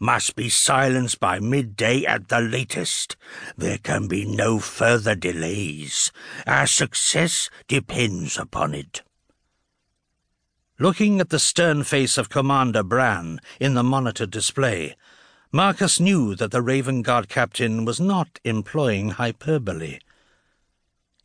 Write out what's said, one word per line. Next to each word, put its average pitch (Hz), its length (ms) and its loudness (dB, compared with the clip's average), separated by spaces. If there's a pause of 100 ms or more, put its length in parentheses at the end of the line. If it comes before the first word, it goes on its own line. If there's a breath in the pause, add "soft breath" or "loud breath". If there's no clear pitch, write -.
must 113 340 0
be 120 140 -4
silenced 127 720 2
by 92 180 0
midday 117 640 0
at 117 240 -2
the 120 140 2
latest. - 720 -4 (400 loud breath)
There - 220 -4
can 101 320 -4
be 101 160 -2
no 104 340 0
further 113 560 2
delays. 82 960 -4 (340 loud breath)
Our 135 220 2
success - 800 0 (200 loud breath)
depends 107 680 -2
upon 76 360 -4
it." 71 280 -12 (1800)
Looking 196 400 4
at 175 100 0
the 151 100 0
stern 156 440 2
face 135 360 2
of 127 100 -2
Commander 131 540 2
Bran 92 580 0 (180 loud breath)
in 135 140 2
the 123 80 2
monitor 123 460 0
display, 101 680 -2 (560 soft breath)
Marcus 185 480 2
knew 160 360 4
that 101 160 -4
the 123 100 2
Raven 131 400 0
Guard 117 260 2
captain 113 560 0
was 117 160 -2
not 185 440 0
employing 110 640 0
hyperbole. 104 880 -4 (1300)